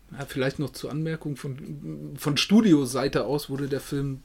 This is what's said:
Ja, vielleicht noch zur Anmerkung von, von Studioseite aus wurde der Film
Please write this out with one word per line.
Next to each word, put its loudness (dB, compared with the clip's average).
Ja, -8
vielleicht -2
noch -2
zur -8
Anmerkung -4
von, -10
von -2
Studioseite 6
aus -2
wurde -4
der -2
Film -4